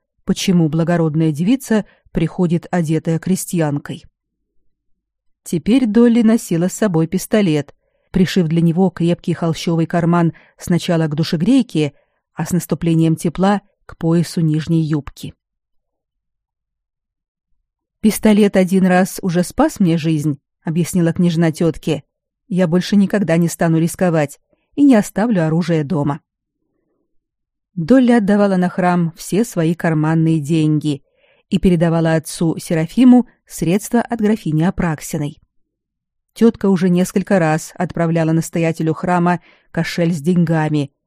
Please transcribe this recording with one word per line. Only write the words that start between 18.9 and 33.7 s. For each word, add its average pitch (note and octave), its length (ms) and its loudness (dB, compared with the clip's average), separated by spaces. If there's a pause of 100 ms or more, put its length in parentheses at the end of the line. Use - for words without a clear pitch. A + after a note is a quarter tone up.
уже F3+ 220 -2
спас - 360 -2
мне E3 180 2
жизнь», D3+ 420 -2 (240)
объяснила E3 500 0
княжна E3+ 380 2
тётке. D#3+ 520 -2 (440)
«Я F#3 200 0
больше F3+ 280 0
никогда F#3+ 420 2
не E3+ 100 2
стану E3 300 0
рисковать E3 640 -2 (360)
и C#4+ 80 2
не C4+ 120 6
оставлю G3+ 500 0
оружие D#3+ 380 0
дома». C#3+ 380 -4 (1500)
Долли A#3+ 360 2
отдавала G3+ 460 2
на F3+ 120 0
храм F3 460 0
все G#3 300 -2
свои E3 280 -2
карманные D#3+ 680 0
деньги D3+ 640 0 (460)
и F#3+ 100 0
передавала E3 560 2
отцу D#3+ 420 -4
Серафиму A#3 720 4 (180)
средства G3 560 -2